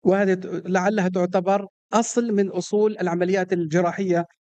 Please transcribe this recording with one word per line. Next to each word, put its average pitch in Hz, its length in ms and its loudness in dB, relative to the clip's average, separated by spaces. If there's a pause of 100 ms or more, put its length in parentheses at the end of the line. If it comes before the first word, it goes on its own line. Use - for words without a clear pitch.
وهذه 190 300 4
ت-، 185 120 -4
لعلها 185 640 0
تعتبر 185 580 0 (260)
أصل 233 380 0
من 202 180 0
أصول 208 480 0
العمليات 185 560 0
الجراحية 170 720 0 (260)